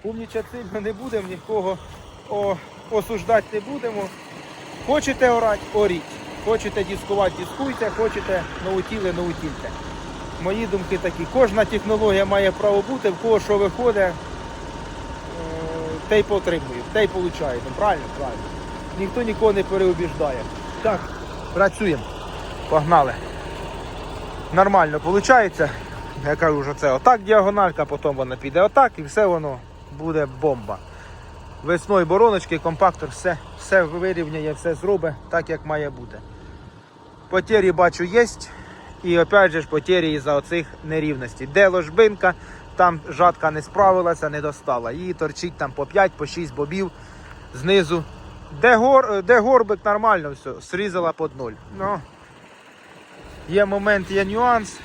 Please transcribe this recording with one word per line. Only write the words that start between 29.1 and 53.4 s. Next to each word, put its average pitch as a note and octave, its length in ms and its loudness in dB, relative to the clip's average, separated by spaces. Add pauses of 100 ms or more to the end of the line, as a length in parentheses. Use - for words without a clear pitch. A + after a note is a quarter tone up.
воно D#3 320 0 (400)
буде D3+ 300 -2 (140)
бомба. A#2 360 -2 (880)
Весною F3 420 2
бороночки, F#3 540 4
компактор, E3 500 0
все, E3+ 280 -4 (220)
все F#3+ 240 4
вирівняє, D#3+ 680 -2
все D#3+ 220 -2
зробить E3 380 0 (160)
так, E3 200 -2
як D#3 160 -6
має D3+ 240 -4
бути. A#2+ 300 -14 (1120)
Потері, F#3 420 4
бачу, F3 320 4
є. A3 220 4 (760)
І E3+ 160 4
опять F#3 320 6
же D#3+ 100 -2
ж C#3+ 60 -10
потері E3 460 2
із-за C#3+ 220 0
оцих D#3+ 320 -2 (160)
нерівностей. D3+ 680 -4
Де G3 140 8
ложбинка, F3+ 680 4 (420)
там F3 240 4 (100)
жатка E3 420 4
не D#3 100 -4
справилася, F3+ 680 4
не D3 120 -6
достала. B2+ 500 -4
Її F3+ 220 -6
торчить D#3+ 440 -6
там C#3 140 -4
по C#3+ 140 -4
п'ять, F#3+ 260 4
по - 140 -8
шість C#3+ 300 -8
бобів E3+ 360 -4 (600)
знизу. E3 500 2 (580)
Де A#3+ 140 8
гор-, A#3+ 480 6
де A#3 160 6
горбик, A3 460 4
нормально G#3 460 2
все, C3+ 300 -12
срізала F3+ 500 -2
під D3+ 260 -6
ноль. A#2+ 160 -8 (240)
Ну, F#3+ 220 -4 (1500)